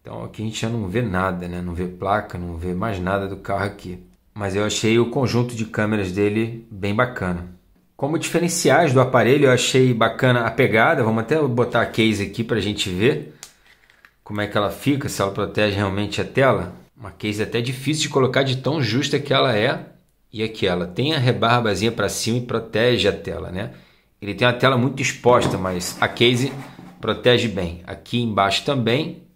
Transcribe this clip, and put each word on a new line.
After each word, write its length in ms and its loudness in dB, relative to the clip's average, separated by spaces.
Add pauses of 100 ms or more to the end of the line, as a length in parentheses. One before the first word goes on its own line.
Então 220 -14
aqui 180 -12
a 40 -6
gente 140 -6
já 80 -4
não 200 -4
vê 160 -2
nada, 440 -2
né? 140 -6
Não 140 -6
vê 100 -2
placa, 540 -4
não 180 -8
vê 160 -4
mais 260 -2
nada 280 0
do 100 -8
carro 280 -4
aqui. 340 -10 (340)
Mas 220 -4
eu 80 2
achei 340 2
o 120 2
conjunto 440 0
de 120 -4
câmeras 460 -2
dele 600 0
bem 240 -4
bacana. 580 -4 (420)
Como 220 -2
diferenciais 760 2
do 80 6
aparelho, 440 4
eu 60 6
achei 420 4
bacana 520 2
a 60 0
pegada. 520 4
Vamos 180 2
até 180 0
botar 420 2
a 40 2
case 380 2
aqui 200 -6
pra 180 -2
gente 280 -4
ver 460 0 (880)
como 160 -6
é 80 -2
que 100 -2
ela 140 0
fica, 380 -2
se 120 -4
ela 100 0
protege 440 0
realmente 460 -2
a 20 -2
tela. 500 0 (240)
Uma 140 -16
case 320 -4
até 160 -2
difícil 440 -2
de 60 -4
colocar 340 2
de 140 0
tão 240 -2
justa 380 0
que 140 -2
ela 220 2
é. 300 0 (460)
E 120 -4
aqui 240 -2
ela 180 0
tem 300 -2
a 20 0
rebarbazinha 760 2
pra 160 -2
cima 300 -2
e 40 -2
protege 680 0
a 40 4
tela, 400 -8
né? 200 -8 (500)
Ele 140 -6
tem 120 2
a 60 4
tela 240 2
muito 240 0
exposta, 560 2
mas 420 -4
a 80 0
case 460 2 (480)
protege 460 2
bem. 400 -6
Aqui 340 -6
embaixo 420 0
também 600 -2 (120)